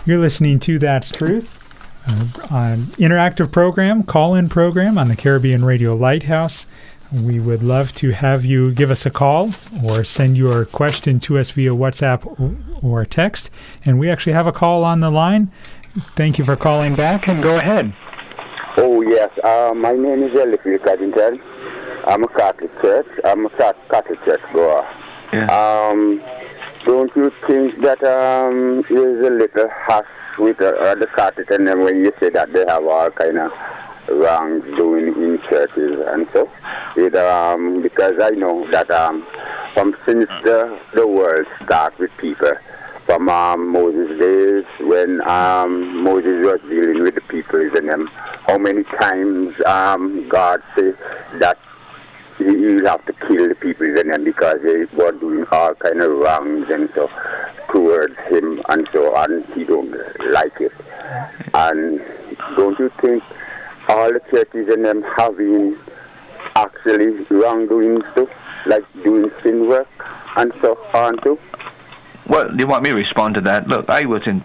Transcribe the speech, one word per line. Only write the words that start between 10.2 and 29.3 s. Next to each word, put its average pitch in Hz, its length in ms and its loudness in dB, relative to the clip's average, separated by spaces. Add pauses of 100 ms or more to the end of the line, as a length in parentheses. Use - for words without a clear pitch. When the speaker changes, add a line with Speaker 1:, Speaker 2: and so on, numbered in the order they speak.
Speaker 1:
your 120 280 2
question 143 560 0
to 143 160 0
us 131 140 -2
via 131 200 0
WhatsApp 127 540 0 (140)
or, - 160 -2 (260)
or 117 240 0
text. - 440 -2 (360)
And 131 140 4
we 160 100 0
actually 160 240 0
have 165 140 2
a 170 40 0
call 170 320 2
on 170 180 2
the 160 80 2
line. 185 400 2 (680)
Thank 151 220 0
you 147 80 0
for 135 100 2
calling 147 400 0
back, 165 320 0
and 170 160 0
go 160 140 4
ahead. 160 360 0 (840)
Speaker 2:
Oh, 120 240 4
yes. 110 300 2 (120)
Uh, 113 300 4
my 117 200 0
name 135 300 0
is 123 160 -4
Eliphas 101 440 0
Covington. 101 580 2 (640)
I'm 104 180 2
a 117 40 -2
Catholic 95 440 -2 (100)
Church. 107 260 2 (180)
I'm 101 200 2
a 104 60 -2
Ca-, 107 220 0 (160)
Catholic 104 360 -2
Church 78 160 0 (120)
goer. 78 320 2 (480)
Speaker 3:
Yeah. 107 140 -2
Speaker 2:
Um, 107 760 2 (640)
don't 127 300 2
you 143 160 2 (160)
think 135 360 0
that, 139 200 2
um, 127 880 0
there's 127 360 2
a 131 40 4
little 110 400 2